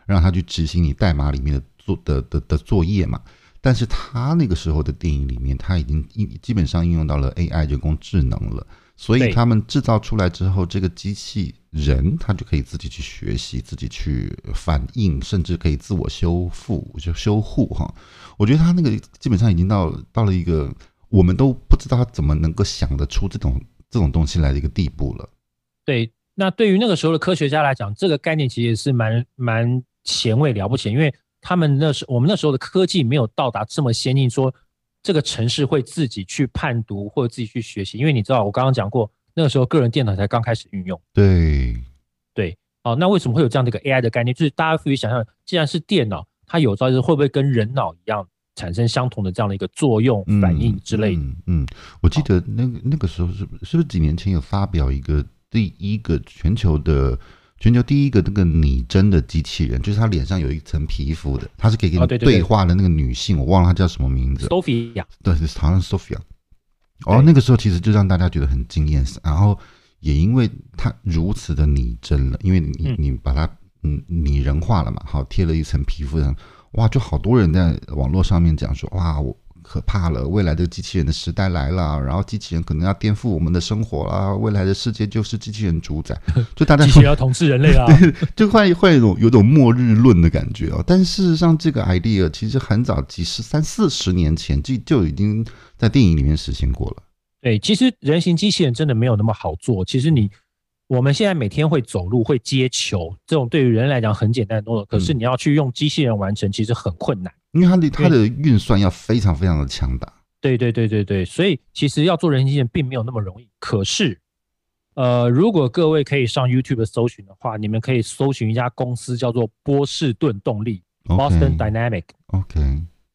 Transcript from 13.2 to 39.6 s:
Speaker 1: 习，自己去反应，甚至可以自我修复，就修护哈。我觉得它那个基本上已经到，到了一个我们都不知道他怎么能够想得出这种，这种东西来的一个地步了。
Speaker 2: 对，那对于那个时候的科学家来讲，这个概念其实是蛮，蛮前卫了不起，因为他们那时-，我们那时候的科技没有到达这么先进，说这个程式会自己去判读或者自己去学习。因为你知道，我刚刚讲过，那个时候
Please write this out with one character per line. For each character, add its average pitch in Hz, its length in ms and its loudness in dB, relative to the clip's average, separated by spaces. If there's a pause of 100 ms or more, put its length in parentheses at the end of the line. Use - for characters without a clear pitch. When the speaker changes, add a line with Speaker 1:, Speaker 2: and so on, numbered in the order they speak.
Speaker 1:
习， - 240 -8
自 - 160 -12
己 - 140 -10
去 60 420 -6 (220)
反 76 400 -2
应， 92 300 -2
甚 95 200 -2
至 85 140 -4
可 82 140 -2
以 73 60 -2
自 - 180 -8
我 87 120 -4
修 87 440 -2
复， - 480 -8
就 85 160 -8
修 107 260 0
护 117 280 -2
哈。 - 260 -6 (420)
我 104 80 0
觉 110 80 4
得 151 60 6
它 165 140 4
那 175 100 2
个 127 120 0 (240)
基 - 120 -4
本 101 80 4
上 113 120 4
已 95 40 4
经 87 120 2
到， 95 240 0 (220)
到 113 120 0
了 98 100 2
一 87 100 -2
个 78 260 -2 (400)
我 95 120 6
们 90 140 4
都 131 160 2
不 - 240 2
知 - 120 -2
道 127 80 0
他 123 100 2
怎 - 180 -4
么 76 100 2
能 78 180 0
够 - 120 -2
想 - 320 -4
得 69 80 -2
出 - 240 -2
这 - 100 -8
种， - 220 -2 (300)
这 - 100 -2
种 - 100 2
东 80 160 0
西 - 120 -4
来 73 140 2
的 69 60 -2
一 - 20 -4
个 71 80 -4
地 76 200 -2
步 60 260 -6
了。 - 140 -16 (560)
Speaker 2:
对， 117 260 -2 (240)
那 190 160 -2
对 208 220 2
于 190 60 4
那 240 100 0
个 185 80 0
时 156 100 -2
候 160 60 2
的 165 60 0
科 185 160 -2
学 151 140 -2
家 151 140 0
来 139 120 0
讲， 104 200 -8
这 190 140 -2
个 156 80 0
概 160 180 -4
念 147 140 -2
其 120 200 -4
实 117 60 0
是 135 180 -2
蛮， 117 320 -2 (120)
蛮 120 460 -2 (220)
前 - 340 -2
卫 147 140 2
了 101 160 -4
不 123 80 -4
起， - 140 -6
因 107 60 -2
为 147 160 0 (280)
他 - 160 -4
们 151 220 2
那 151 140 0
时-， - 160 -10
我 123 100 -2
们 127 100 2
那 208 60 0
时 160 120 -2
候 147 60 2
的 131 60 -2
科 - 280 -2
技 170 180 0
没 123 120 0
有 123 120 0
到 135 220 -4
达 107 140 -6
这 - 180 -6
么 123 100 0
先 127 240 -2
进， 131 140 2
说 131 240 -2 (480)
这 202 100 -2
个 156 80 0
程 117 280 -4
式 139 180 -2
会 143 160 0
自 143 240 -6
己 104 180 -10
去 135 240 -4
判 120 360 -4
读 101 240 -10
或 - 180 -4
者 - 20 -4
自 120 140 -10
己 113 40 -8
去 120 140 -10
学 101 240 -10
习。 104 140 -12
因 131 80 -2
为 160 60 2
你 120 100 0
知 98 100 -4
道， 120 120 2
我 98 80 -4
刚 127 120 -2
刚 135 80 2
讲 107 160 -2
过， 110 220 -2 (240)
那 165 80 -2
个 151 60 2
时 135 100 0
候 123 80 2